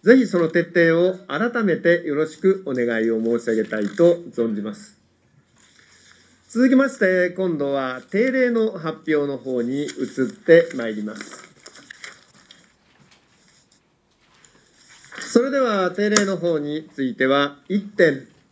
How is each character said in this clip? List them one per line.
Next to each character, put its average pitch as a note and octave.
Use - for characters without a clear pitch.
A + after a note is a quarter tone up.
ぜ B3+
ひ A#3
そ F3+
の E3
徹 E3+
底 E3+
を F#3
改 E3
め D#3+
て E3+
よ D3
ろ D#3
し D#3
く F#3+
お C3+
願 A#2+
い A2+
を A2+
申 A2+
し A#2
上 A2
げ A2
た A2
い G#2
と E3+
存 A2+
じ G#2
ま G#2
す。 -
続 B3
き B3+
ま C4+
し C4+
て、 F#3
今 F3+
度 C#3
は C3
定 A#3+
例 B3+
の A3
発 D#3
表 C#3+
の C#3
方 B2+
に C3+
移 -
っ -
て E3
ま A#2
い A2
り G#2+
ま G#2+
す。 -
そ A#3
れ C4
で C#4
は G3+
定 G3+
例 G#3
の F#3+
方 E3
に D3
つ C#3
い B2
て C3
は、 C#3+
一 G3
点、 D3